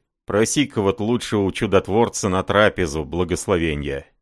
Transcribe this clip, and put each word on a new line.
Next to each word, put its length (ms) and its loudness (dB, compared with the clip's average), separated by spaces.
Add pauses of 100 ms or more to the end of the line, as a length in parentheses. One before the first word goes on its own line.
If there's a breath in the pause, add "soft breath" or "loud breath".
(260)
Проси-ка 560 0
вот 200 0
лучше 340 -2
у 160 2
чудотворца 800 0
на 120 0
трапезу 640 2
благословенья. 1000 -2 (160)